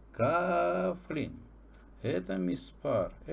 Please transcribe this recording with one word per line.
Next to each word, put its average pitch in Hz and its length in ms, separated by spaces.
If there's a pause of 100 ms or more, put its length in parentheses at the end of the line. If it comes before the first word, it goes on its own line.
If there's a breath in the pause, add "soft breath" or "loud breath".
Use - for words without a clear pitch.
(120)
כפלים 175 1200 (640)
את 92 300
המספר 95 760 (260)